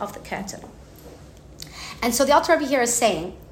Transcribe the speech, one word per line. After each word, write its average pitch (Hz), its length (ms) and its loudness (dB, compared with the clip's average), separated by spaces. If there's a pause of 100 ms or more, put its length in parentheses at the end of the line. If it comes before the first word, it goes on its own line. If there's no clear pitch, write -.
of 208 140 -8
the - 60 -16
curtain. - 400 -10 (1400)
And 233 120 0
so 277 100 4
the 277 80 4
Alter 330 220 6
Rebbe 302 100 2
here 269 160 2
is 240 140 2
saying 185 420 0 (140)